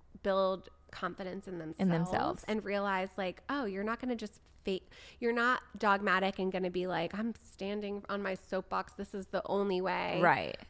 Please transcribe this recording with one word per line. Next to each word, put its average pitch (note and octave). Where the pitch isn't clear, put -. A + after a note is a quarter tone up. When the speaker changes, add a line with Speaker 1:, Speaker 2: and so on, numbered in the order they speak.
Speaker 1:
build F#3+
confidence F#3
in F3+
themselves D#3+
Speaker 2:
In F#3+
themselves. E3
Speaker 1:
and G#3+
realize, G3
like, F#3
oh, C#4
you're G3
not A3+
gonna B3+
just A3
fake, F#3+
you're A#3
not A#3+
dogmatic G3
and F#3+
gonna F#3
be F3+
like, E3+
"I'm A3+
standing G3+
on G3+
my F#3+
soapbox. F#3+
This -
is F#3+
the -
only G3
way." F3+
Speaker 2:
Right. C3